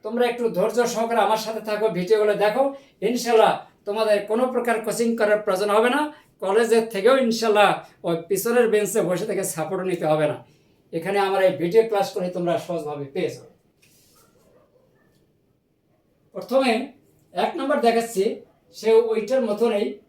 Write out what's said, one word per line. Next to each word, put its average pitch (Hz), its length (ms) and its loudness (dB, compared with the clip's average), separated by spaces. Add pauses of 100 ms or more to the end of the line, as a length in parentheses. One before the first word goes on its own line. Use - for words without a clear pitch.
তোমরা 233 280 0
একটু 240 120 -6 (120)
ধৈর্য 214 220 0 (160)
সহকারে 226 320 0
আমার 220 200 0
সাথে 220 220 -8
থাকো, 214 180 -2 (120)
ভিডিওগুলো 208 360 2 (100)
দেখো। 214 180 2 (460)
ইনশাআল্লাহ 233 440 2 (340)
তোমাদের 214 300 0 (140)
কোনো 240 140 0 (100)
প্রকার 233 220 0 (100)
কোচিং 233 220 -2 (120)
করার 208 240 2
প্রয়োজন 202 320 0
হবে 233 200 4
না। 294 40 0 (420)
কলেজের 220 420 2 (100)
থেকেও 202 200 4 (120)
ইনশাআল্লাহ 214 420 4 (380)
ওই 170 100 -2 (120)
পিছনের 226 440 2
বেঞ্চে 208 360 0
বসে 180 220 -2
থেকে 190 140 -4 (100)
সাপোর্ট 180 360 -6
নিতে 170 220 -4
হবে 156 180 2
না। - 60 -6 (560)
এখানে 185 340 -2
আমার 190 220 0
এই 175 40 2 (100)
ভিডিও 180 280 4
ক্লাস 196 240 0
করে 180 120 -4 (100)
তোমরা 175 180 -2 (100)
সহজভাবে 147 500 -8
পেয়ে 160 200 -4
যাবে। - 180 -20 (2750)
প্রথমে 247 380 0 (640)
এক 214 240 -2
নম্বর 269 280 0
দেখাচ্ছি, 226 380 0 (520)
সে 214 120 -4 (240)
ওইটার 220 360 -2
মতনই। 214 380 0 (220)